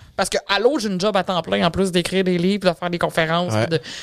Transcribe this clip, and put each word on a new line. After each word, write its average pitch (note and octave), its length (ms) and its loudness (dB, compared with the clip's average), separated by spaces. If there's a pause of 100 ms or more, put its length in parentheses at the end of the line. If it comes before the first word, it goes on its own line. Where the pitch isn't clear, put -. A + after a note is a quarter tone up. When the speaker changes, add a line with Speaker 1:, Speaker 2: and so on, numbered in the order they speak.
(160)
Speaker 1:
parce F#3+ 140 0
que, G#3 80 0 (100)
allô, A3+ 300 2
j'ai G#3+ 100 -4
une F#3 100 -2
job G3 200 0
à F#3 60 2
temps F3+ 180 -2
plein, G3 240 0
en E3+ 40 2
plus F#3 220 0
d'écrire F#3 320 0
des F3+ 140 2
livres, F#3+ 320 2
de E3 40 2
faire F3 140 -6
des F3 100 -2
conférences, E3+ 540 0
Speaker 2:
Ouais. A2 140 2
Speaker 1:
puis E3 60 -4
de, D#3+ 60 2
tu - 60 -12 (180)